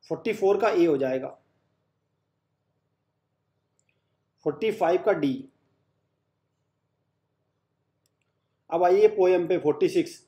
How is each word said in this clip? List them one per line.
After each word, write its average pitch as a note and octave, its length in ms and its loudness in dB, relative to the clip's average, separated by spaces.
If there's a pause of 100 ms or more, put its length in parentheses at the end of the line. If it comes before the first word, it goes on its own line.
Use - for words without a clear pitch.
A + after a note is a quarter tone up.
फ़ोर्टी - 240 -6
फ़ोर G3 280 0
का A3 80 2
ए F3 160 2
हो D3+ 120 2
जाएगा। C3 400 -6 (3000)
फ़ोर्टी F#3 260 -4
फ़ाइव F3+ 320 0
का D#3+ 100 2
डी। C#3+ 360 -4 (3250)
अब E3+ 140 -2
आइए F#3+ 240 4
पोएम F#3 400 2
पे, F3 100 0
फ़ोर्टी D3 320 0
सिक्स। - 280 -4 (100)